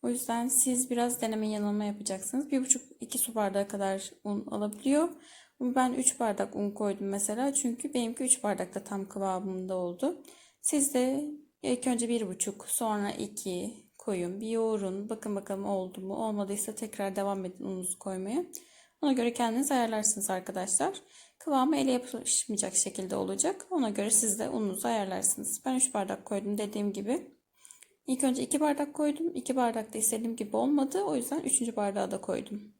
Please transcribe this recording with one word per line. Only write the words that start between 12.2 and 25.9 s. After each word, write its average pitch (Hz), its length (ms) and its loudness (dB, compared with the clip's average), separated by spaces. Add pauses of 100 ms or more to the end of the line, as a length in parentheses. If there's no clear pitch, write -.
buçuk, 185 400 -4
sonra 208 420 0
iki 202 720 -4 (220)
koyun. 185 360 -2
Bir 220 80 -4
yoğurun. 214 600 0
Bakın 220 280 -4
bakalım 196 280 -4
oldu 190 360 -2
mu? 190 140 -6
Olmadıysa 208 600 -2
tekrar 202 420 -4
devam 196 280 0
edin 185 200 -8
ununuzu 185 340 -4
koymaya. 196 460 -4 (580)
Ona 285 100 6
göre 240 200 4
kendiniz 240 400 2
ayarlarsınız 220 580 2
arkadaşlar. 190 680 0 (380)
Kıvamı 285 380 4
ele 269 160 4
yapışmayacak 226 840 0
şekilde 190 400 0
olacak. 196 540 0
Ona 277 200 2
göre 208 200 0
siz 214 280 4
de 226 100 0
ununuzu 214 400 -2
ayarlarsınız. 208 760 0
Ben 262 100 0
üç 254 200 2